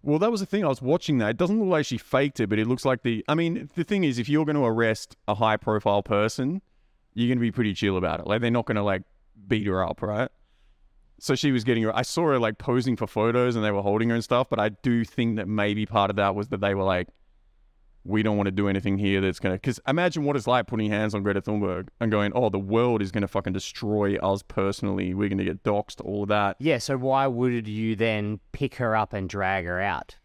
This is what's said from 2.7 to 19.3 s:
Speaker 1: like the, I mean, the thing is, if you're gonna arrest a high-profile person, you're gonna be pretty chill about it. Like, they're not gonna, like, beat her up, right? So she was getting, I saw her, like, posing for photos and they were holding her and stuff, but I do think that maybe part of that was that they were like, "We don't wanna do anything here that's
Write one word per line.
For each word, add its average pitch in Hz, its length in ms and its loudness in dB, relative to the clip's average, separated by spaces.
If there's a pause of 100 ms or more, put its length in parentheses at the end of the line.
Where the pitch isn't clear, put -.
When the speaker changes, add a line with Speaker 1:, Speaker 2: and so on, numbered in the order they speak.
Speaker 1:
like 131 200 0
the, 117 260 -2
I 147 60 2
mean, 170 400 -2
the 165 100 -2
thing 196 180 0
is, 127 160 0
if 113 80 -4
you're 151 160 2
gonna 147 180 0
arrest 113 540 0 (140)
a 104 40 2
high-profile 104 720 2
person, 127 580 0 (520)
you're 117 160 0
gonna 127 100 2
be 117 120 2
pretty 107 220 0
chill 98 220 0
about 85 240 0
it. 82 80 -8
Like, 110 140 2
they're 117 100 2
not 117 140 0
gonna, 107 180 -2
like, 98 200 -2 (440)
beat 104 180 0
her 92 160 0
up, 80 200 -4
right? 107 280 -2 (920)
So 135 140 0
she 139 180 2
was 117 100 0
getting, 113 260 2
I 113 120 0
saw 165 260 -2
her, 139 100 4
like, 110 200 0
posing 123 400 0
for 110 100 -4
photos 117 480 2
and 110 80 0
they 107 80 2
were 98 100 0
holding 107 280 2
her 117 60 2
and 117 80 -2
stuff, 127 260 0
but 135 100 -2
I 107 100 2
do 117 360 0
think 117 320 -2
that 95 100 -6
maybe 104 380 0
part 101 240 2
of 98 80 -2
that 98 180 2
was 104 140 -4
that 98 100 -4
they 101 160 2
were 98 80 -2
like, 90 240 0 (1000)
"We 107 160 0
don't 107 140 2
wanna 101 160 2
do 101 160 0
anything 98 300 0
here 98 240 2
that's 95 180 0